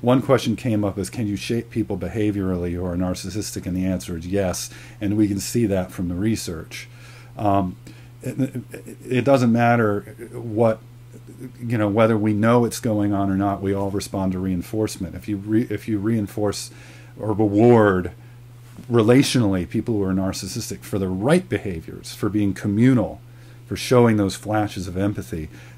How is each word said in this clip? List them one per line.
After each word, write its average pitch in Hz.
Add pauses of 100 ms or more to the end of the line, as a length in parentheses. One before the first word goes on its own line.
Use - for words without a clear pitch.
One 123
question 117
came 107
up 98
is, 95
"Can 117
you 101
shape 113
people 104
behaviorally 92
who 87
are 87
narcissistic?" 92
And 92
the 92
answer 90
is 82
yes, 92 (280)
and 104
we 107
can 98
see 120
that 95
from 90
the 87
research. 92 (480)
Um, 98 (460)
it, 123
it, - (100)
it 123
doesn't 127
matter 117 (320)
what, 113 (800)
you 120
know, 107
whether 110
we 107
know 113
it's -
going 104
on 98
or 95
not, 98
we 98
all 98
respond 95
to 92
reinforcement. 95
If 92
you 104
re-, 107
if 104
you 107
reinforce 104 (500)
or 107
reward 104 (760)
relationally 117
people 113
who 101
are 95
narcissistic 95
for -
the 95
right 120
behaviors, 90
for 104
being 101
communal, 110 (460)
for 101
showing 120
those 98
flashes 104
of 87
empathy, 92 (300)